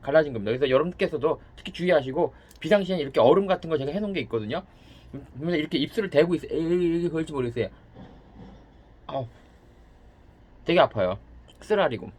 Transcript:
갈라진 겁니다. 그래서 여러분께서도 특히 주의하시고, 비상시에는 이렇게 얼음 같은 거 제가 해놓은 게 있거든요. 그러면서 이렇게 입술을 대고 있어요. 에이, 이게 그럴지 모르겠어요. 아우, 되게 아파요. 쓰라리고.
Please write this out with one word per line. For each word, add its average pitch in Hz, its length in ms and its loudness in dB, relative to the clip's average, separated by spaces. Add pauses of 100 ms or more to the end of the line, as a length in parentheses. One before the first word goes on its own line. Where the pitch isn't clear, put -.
갈라진 147 280 4
겁니다. 107 200 -4
그래서 131 180 0
여러분께서도 156 720 0 (140)
특히 - 180 -14
주의하시고, 156 600 0 (240)
비상시에는 185 420 0
이렇게 135 180 -2
얼음 175 280 6
같은 180 240 -2
거 151 80 0
제가 135 120 -4
해놓은 202 220 -4
게 170 80 -4
있거든요. 113 400 -6 (720)
그러면서 160 240 -4
이렇게 156 220 -2
입술을 196 320 -4
대고 165 240 4
있어요. - 180 -8
에이, 170 440 0
이게 170 120 -2
그럴지 160 240 -4
모르겠어요. 120 360 -4 (1400)
아우, 135 200 -6 (1400)
되게 170 140 4
아파요. 101 380 2 (440)
쓰라리고. 139 580 -2